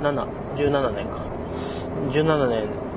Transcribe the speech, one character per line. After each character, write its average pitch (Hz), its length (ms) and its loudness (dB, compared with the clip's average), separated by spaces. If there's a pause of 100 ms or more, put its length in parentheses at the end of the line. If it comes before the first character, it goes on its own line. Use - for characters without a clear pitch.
七、 143 260 2 (300)
十 143 120 4
七 135 220 4
年 101 160 -4
か。 - 120 -6 (920)
十 147 140 4
七 151 240 4
年 110 200 2 (300)